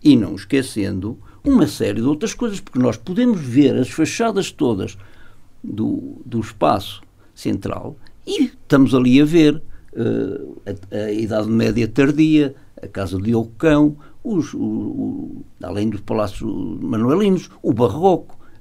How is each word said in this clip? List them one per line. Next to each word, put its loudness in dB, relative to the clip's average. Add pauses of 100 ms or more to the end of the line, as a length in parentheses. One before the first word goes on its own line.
e 8
não 0
esquecendo, -4 (260)
uma 6
série -2
de 0
outras 0
coisas, -4
porque -8
nós 2
podemos 0
ver 4
as 0
fachadas -2
todas -2 (680)
do, -6
do -6
espaço -6 (320)
central -8 (300)
E 0
estamos 2
ali 6
a 6
ver, 4 (320)
eh, -6 (200)
a, -6 (100)
a -4
Idade -2
Média 0
tardia, 2 (280)
a -14
Casa -6
de 0
Ocão, 2 (260)
os, -2
o, -8
o, -6 (180)
além -2
dos -6
palácios -4 (400)
manuelinos, 2 (120)
o 0
barroco, 2 (220)